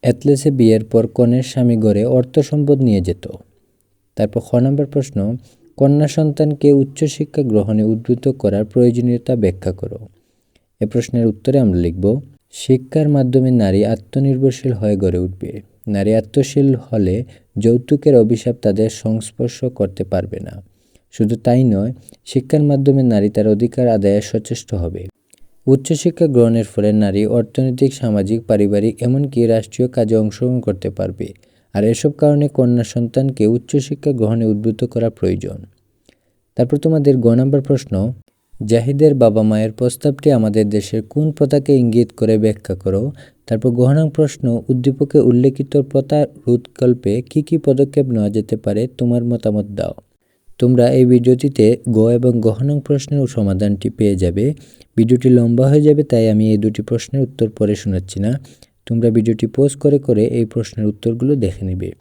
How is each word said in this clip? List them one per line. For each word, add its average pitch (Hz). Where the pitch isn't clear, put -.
এথলেসের 139
বিয়ের 110
পর 113
কনের 123
স্বামী 123
ঘরে 104
অর্থ 127
সম্পদ 147
নিয়ে 101
যেত। -
তারপর 107
খ -
নম্বর 139
প্রশ্ন, 139
কন্যা 143
সন্তানকে 151
উচ্চশিক্ষা 147
গ্রহণে 107
উদ্বুদ্ধ 113
করার 101
প্রয়োজনীয়তা 120
ব্যাখ্যা 95
করো। 107
এ 214
প্রশ্নের 120
উত্তরে 131
আমরা 98
লিখব, 90
শিক্ষার 131
মাধ্যমে 131
নারী 98
আত্মনির্ভরশীল 131
হয়ে 104
গড়ে 92
উঠবে। 92
নারী 104
আত্মশীল 139
হলে 95
যৌতুকের 123
অভিশাপ 117
তাদের 107
সংস্পর্শ 113
করতে 98
পারবে 98
না। -
শুধু 113
তাই 123
নয়, 104
শিক্ষার 139
মাধ্যমে 139
নারী 104
তার 107
অধিকার 120
আদায়ে 101
সচেষ্ট -
হবে। 87
উচ্চশিক্ষা 151
গ্রহণের 117
ফলে 104
নারী 101
অর্থনৈতিক, 131
সামাজিক, 107
পারিবারিক 104
এমনকি 135
রাষ্ট্রীয় 113
কাজে 110
অংশগ্রহণ 127
করতে 101
পারবে। 95
আর 101
এসব 143
কারণে 147
কন্যা 120
সন্তানকে 127
উচ্চশিক্ষা 143
গ্রহণে 113
উদ্বুদ্ধ 107
করা 113
প্রয়োজন। 95
তারপর 123
তোমাদের 147
গ -
নম্বর 139
প্রশ্ন, -
জাহিদের 139
বাবা 110
মায়ের 107
প্রস্তাবটি 139
আমাদের 110
দেশের 107
কোন 151
প্রথাকে 143
ইঙ্গিত 117
করে 110
ব্যাখ্যা 104
করো। 98
তারপর 117
গ -
নং 160
প্রশ্ন, 147
উদ্দীপকে 139
উল্লেখিত 135
প্রথা 139
রোধকল্পে 123
কী 156
কী 170
পদক্ষেপ 139
নেওয়া 107
যেতে 107
পারে, 107
তোমার 120
মতামত 104
দাও। -
তোমরা 123
এই 127
ভিডিওটিতে 127
গ 110
এবং 123
ঘ -
নং 147
প্রশ্নের 143
সমাধানটি 101
পেয়ে 101
যাবে। 92
ভিডিওটি 123
লম্বা 117
হয়ে 147
যাবে, 147
তাই 117
আমি 107
এই 104
দুটি 107
প্রশ্নের 127
উত্তর 117
পরে 104
শোনাচ্ছি 95
না। 113
তোমরা 117
ভিডিওটি 110
পজ 139
করে 143
করে 107
এই 113
প্রশ্নের 110
উত্তরগুলো 117
দেখে 95
নিবে। 92